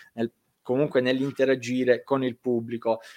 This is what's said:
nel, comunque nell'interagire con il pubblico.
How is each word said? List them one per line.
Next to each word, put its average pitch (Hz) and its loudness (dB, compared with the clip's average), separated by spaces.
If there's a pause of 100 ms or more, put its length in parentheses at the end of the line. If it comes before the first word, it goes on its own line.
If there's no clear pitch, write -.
(140)
nel, 117 -2 (300)
comunque 135 0
nell'interagire 127 0
con 135 0
il 123 -4
pubblico. 117 -4 (160)